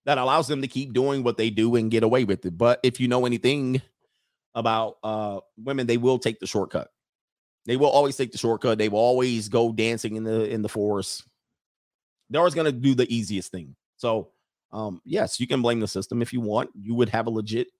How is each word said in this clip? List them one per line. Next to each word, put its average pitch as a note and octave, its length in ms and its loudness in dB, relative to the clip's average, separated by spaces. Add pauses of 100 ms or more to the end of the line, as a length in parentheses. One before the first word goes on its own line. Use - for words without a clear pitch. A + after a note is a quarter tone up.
That C#3 120 2
allows C3 300 2
them C#3 140 -4
to C3+ 60 -4
keep C3 260 -8
doing C3+ 300 0
what A#2+ 140 0
they A2+ 120 0
do A2+ 260 2
and A2 160 0
get A2+ 120 2
away B2 200 4
with G2 220 -2
it. E2+ 120 -6
But A#2 260 4
if B2 160 0
you B2+ 100 0
know B2 160 2
anything B2+ 560 0 (760)
about, A2+ 480 0
uh, G#2+ 380 -6 (160)
women, B2+ 300 -4
they A#2 100 4
will B2 220 2
take A#2 200 -4
the F#2 80 -10
shortcut. - 420 -4 (760)
They B2 100 -2
will C#3 140 4
always C#3 260 4
take B2 160 -2
the - 60 -14
shortcut. A2+ 400 0
They G#2+ 120 2
will G2+ 100 0
always A#2+ 500 2
go A#2 240 2
dancing A2 420 -2
in A2 80 -6
the, A2 260 0
in A2 120 -4
the G#2 80 -4
forest. G#2 560 -4 (1040)
They're D3 120 0
always F3 140 4
gonna D#3 160 2
do C3 240 2
the A#2 180 2
easiest G2+ 380 -4
thing. E2 240 -14 (220)
So, A2+ 320 -4 (420)
um, G#2 340 -10
yes, E3 340 -4
you B2+ 60 -4
can C3 160 -2
blame A#2 180 2
the G#2+ 80 -2
system A#2 360 -4
if A#2 100 -8
you B2 80 -4
want. G#2 320 -4
You G#2 220 -8
would A#2+ 140 2
have A2+ 180 -2
a - 20 -2
legit A2 380 -4 (120)